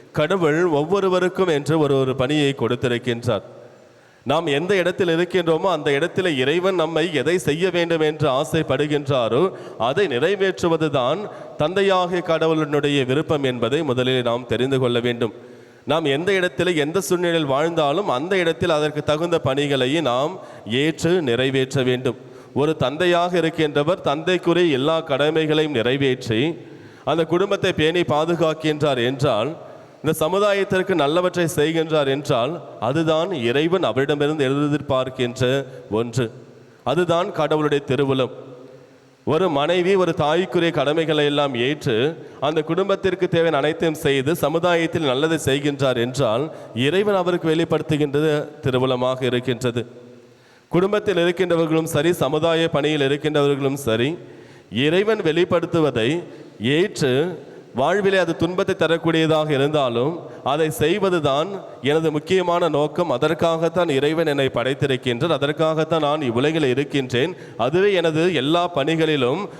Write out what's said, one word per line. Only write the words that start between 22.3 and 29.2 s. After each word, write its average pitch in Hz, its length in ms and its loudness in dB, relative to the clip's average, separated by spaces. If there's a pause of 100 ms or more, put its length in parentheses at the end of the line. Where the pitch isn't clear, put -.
ஒரு 151 220 0
தந்தையாக 175 640 0
இருக்கின்றவர் 156 640 0
தந்தைக்குரிய 170 720 2
எல்லா 151 260 0
கடமைகளையும் 151 760 0
நிறைவேற்றி 127 800 0 (500)
அந்த 160 200 0
குடும்பத்தை 190 480 0
பேணி 165 280 0
பாதுகாக்கின்றார் 156 1040 0
என்றால், 131 520 0 (460)